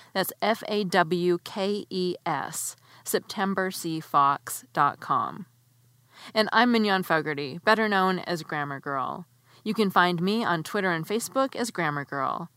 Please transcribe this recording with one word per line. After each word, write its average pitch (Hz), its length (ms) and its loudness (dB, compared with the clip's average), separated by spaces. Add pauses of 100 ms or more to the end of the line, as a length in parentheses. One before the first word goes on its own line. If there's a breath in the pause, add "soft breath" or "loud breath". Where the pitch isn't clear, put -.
(120 loud breath)
That's 185 280 -2
F 214 280 2
A 208 160 0
W 175 600 2
K 202 460 -4
E 185 240 -2 (100)
S, - 520 -4 (280 soft breath)
september 190 680 -2
c 160 300 -4
fox - 720 0
dot - 280 2
com. 120 460 -4 (840 loud breath)
And 220 200 2
I'm 240 180 6
Mignon 208 320 4
Fogarty, 147 640 -2
better 220 240 4
known 185 320 2
as 160 240 -6
Grammar 143 360 -4
Girl. 139 460 -6 (380 soft breath)
You 214 100 -2
can 202 160 2
find 180 320 4
me 208 220 0
on 170 180 0
Twitter 190 300 -2
and 160 140 -2
Facebook 269 500 -2
as 233 160 -4
Grammar 147 320 -2
Girl. 139 520 -4